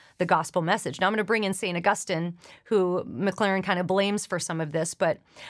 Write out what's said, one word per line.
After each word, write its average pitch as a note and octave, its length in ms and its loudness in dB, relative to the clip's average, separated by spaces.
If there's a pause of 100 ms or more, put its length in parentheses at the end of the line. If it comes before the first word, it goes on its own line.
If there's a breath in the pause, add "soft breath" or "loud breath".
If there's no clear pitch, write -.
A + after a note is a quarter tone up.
(180 loud breath)
the F3+ 80 0
gospel E3+ 360 2
message. E3 380 -2
Now, F#3 80 4
I'm G3+ 60 2
gonna G#3+ 100 0
bring A3 200 0
in G3 100 0
Saint F#3 240 -4
Augustine, F3 600 0 (280 loud breath)
who F3+ 380 2
McLaren F#3+ 600 0
kinda F3+ 200 0
blames G3 420 2
for F3 140 -4
some E3 200 -4
of D#3 120 -4
this, D#3 220 -2
but - 260 0 (300 loud breath)